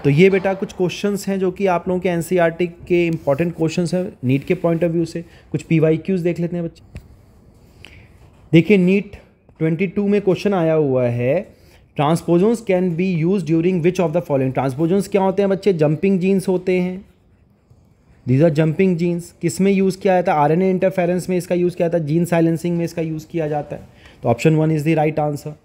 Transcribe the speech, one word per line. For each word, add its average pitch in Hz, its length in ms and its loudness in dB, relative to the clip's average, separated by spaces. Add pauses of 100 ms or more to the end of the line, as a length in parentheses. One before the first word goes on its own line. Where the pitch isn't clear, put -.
तो 143 60 4
ये 165 200 6
बेटा 190 240 0
कुछ 190 200 -8
क्वेश्चंस 196 540 -4
हैं 196 120 -2
जो 185 120 0
कि 196 160 -4
आप 175 200 0
लोगों 185 140 -2
के 185 80 0
एनसीईआरटी 170 580 0
के 175 400 0
इंपॉर्टेंट 165 480 -2
क्वेश्चंस 160 380 -2
हैं 185 200 -4 (100)
नीट 135 200 2
के 185 100 -2
पॉइंट 170 300 0
of 170 80 0
view 165 140 0
से। 170 200 -10 (260)
कुछ - 120 -4
पीवाईक्यूज़ 160 600 0
देख 170 160 -2
लेते 170 160 -4
हैं 170 100 -6
बच्चे। - 340 -14 (1500)
देखिए 170 240 6
नीट 190 380 0 (440)
ट्वेंटी 160 280 -2
टू 202 200 -4
में 202 140 2
क्वेश्चन 196 320 0
आया 165 200 2
हुआ 135 320 2
है, 123 420 -2 (540)
"Transposons 170 600 2
can 180 200 0
be 180 420 -2
used 185 180 0
during 165 320 0
which 175 220 0
of 175 120 0
the 160 140 0
following?" 131 320 -2
ट्रांसपोजन्स 160 540 -2
क्या 196 140 0
होते 190 200 0
हैं 196 80 2
बच्चे? 196 240 0
जंपिंग 160 460 0
जीन्स 190 280 0
होते 185 320 0
हैं, 185 260 -6 (1200)
these 139 200 4
are 147 100 -2
jumping 160 420 2
genes। 175 220 -2 (180)
किस 170 200 -2
में 196 100 4
यूज़ 190 260 2
किया 190 160 0
जाता 180 200 2
है? 151 60 2
आरएनए 160 300 2
इंटरफेरेंस 180 600 0
में 185 80 0
इसका 175 180 -2
यूज़ 175 200 0
किया 175 120 -2
जाता 170 100 -2
है, 160 100 -2
जीन 165 180 0
साइलेंसिंग 170 520 0
में 170 80 -2
इसका 165 160 -6
यूज़ 160 260 -8
किया 160 200 -6
जाता 147 280 -6
है। - 60 -14 (420)
तो 123 60 -2
option 120 220 2
one 156 180 2
is 156 120 0
the 160 140 0
right 156 240 0
answer। 151 300 -4 (160)